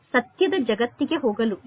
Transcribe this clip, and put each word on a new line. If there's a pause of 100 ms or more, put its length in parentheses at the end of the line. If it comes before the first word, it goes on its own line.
(120)
ಸತ್ಯದ
ಜಗತ್ತಿಗೆ
ಹೋಗಲು (120)